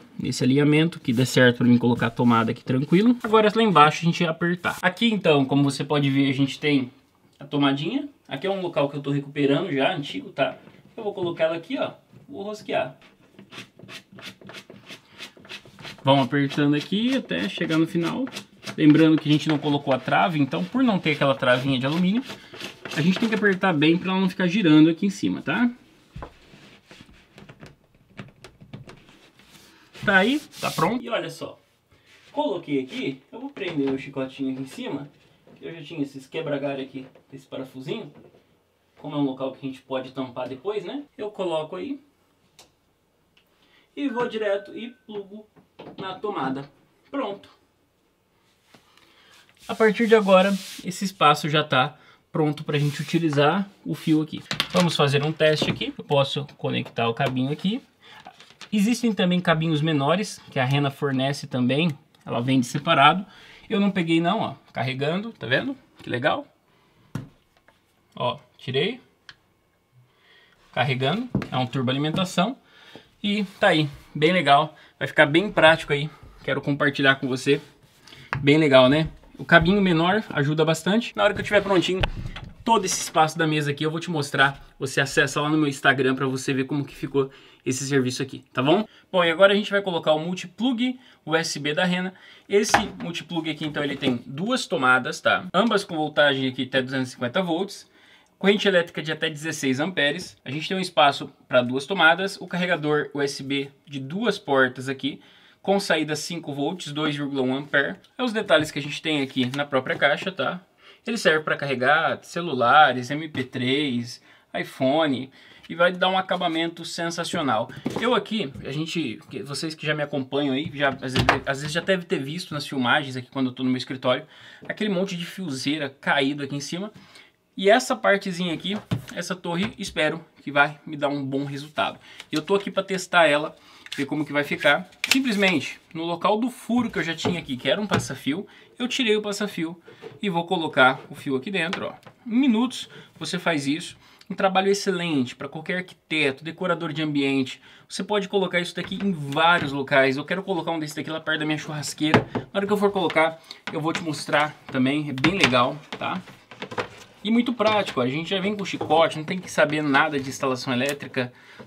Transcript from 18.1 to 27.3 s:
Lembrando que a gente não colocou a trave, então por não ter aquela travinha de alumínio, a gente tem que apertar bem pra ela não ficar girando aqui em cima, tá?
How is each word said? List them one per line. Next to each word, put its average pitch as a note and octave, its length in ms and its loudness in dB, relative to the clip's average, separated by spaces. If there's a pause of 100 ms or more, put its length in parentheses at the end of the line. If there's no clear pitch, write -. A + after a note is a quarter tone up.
Lembrando D#3 420 8
que - 80 -4
a C#3+ 40 2
gente D3+ 160 4
não D#3 100 2
colocou C#3+ 340 0
a B2+ 60 4
trave, D#3+ 420 2
então D#3+ 240 0
por B3 200 0
não A3 160 2
ter D#3 140 0
aquela C#3+ 200 2
travinha C3 460 2
de B2+ 80 0
alumínio, F3+ 360 2 (720)
a - 60 0
gente F#3 160 4
tem A3+ 100 2
que A3 60 -2
apertar G3 400 2
bem D#3 240 4
pra F3+ 140 -2
ela F#3+ 100 2
não F#3 80 2
ficar F#3 160 -2
girando E3 420 6
aqui E3+ 200 0
em - 20 0
cima, F2+ 320 -4
tá? G#3+ 260 0 (4000)